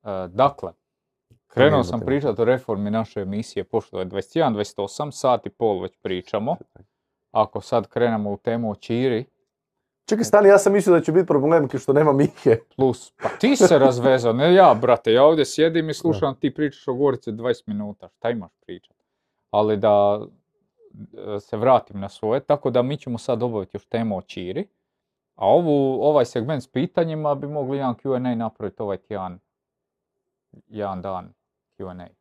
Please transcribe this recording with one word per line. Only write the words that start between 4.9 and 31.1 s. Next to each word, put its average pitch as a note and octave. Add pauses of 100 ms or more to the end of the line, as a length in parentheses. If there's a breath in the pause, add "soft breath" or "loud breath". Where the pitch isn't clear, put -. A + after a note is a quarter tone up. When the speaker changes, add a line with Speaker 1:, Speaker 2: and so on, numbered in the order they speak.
Speaker 1:
sat B2
i -
pol G#2
već F#2 (100)
pričamo. G#2 (760)
Ako A2
sad A#2
krenemo A2+
u G2
temu A#2
o G2+
Čiri. B2 (840)
Speaker 2:
Čekaj, A3+
stani, G#3
ja G3
sam G3+
mislio F#3+
da D#3
će D#3+
biti F3+
problem D3+ (100)
što -
nema D3
Mihe. C3+ (180)
Speaker 1:
Plus, C3 (100)
pa -
ti C4+
se F3
razvezao, B2
ne D3+
ja, F3
brate, A#2+
ja B2+
ovdje D3+
sjedim D#3+
i D#3
Speaker 2:
Da. D3
Speaker 1:
slušam, C#3+
ti -
pričaš D3
o B2+
Gorici B2+
dvadeset A#2
minuta, G#2
šta -
imaš G2+ (160)
pričat? - (540)
Ali G#2+
da G#2 (1120)
e, G2+
se -
vratim A2
na G2
svoje, A2+
tako C#3+
da B2
mi C#3
ćemo A#2+
sad A#2+
obaviti G#2+
još -
temu A2+
o F2+
Čiri, F#2+ (680)
a -
ovu, C#3
ovaj C#3+
segment B2
s -
pitanjima D#3
bi C#3+
mogli C#3+
jedan C3
Q C3
and B2+
A B2
napraviti A2
ovaj G2+
tjedan, F#2 (1300)
jedan G2
dan F#2 (460)